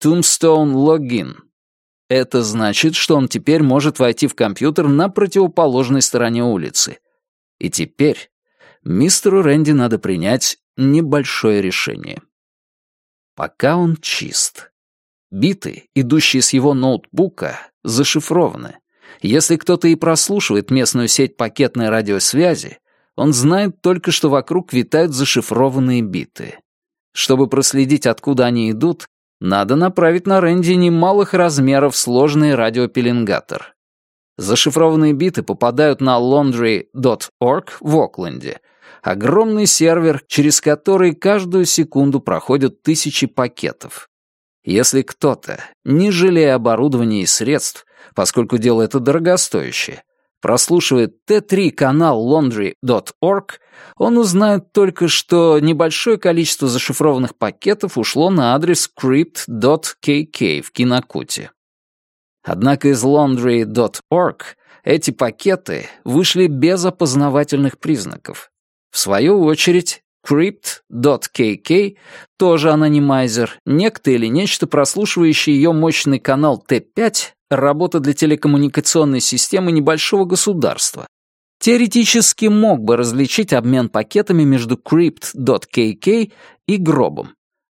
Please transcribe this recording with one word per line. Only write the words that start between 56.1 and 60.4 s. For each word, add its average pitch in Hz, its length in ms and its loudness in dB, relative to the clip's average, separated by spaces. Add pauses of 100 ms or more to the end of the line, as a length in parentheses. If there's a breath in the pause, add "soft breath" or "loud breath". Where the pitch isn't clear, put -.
количество 165 500 -2
зашифрованных 127 680 -2
пакетов 185 640 -4
ушло 151 320 0
на 131 240 2
адрес 160 440 0
crypt 135 500 -2
dot 123 360 0 (160)
K 147 240 0
K 78 380 -4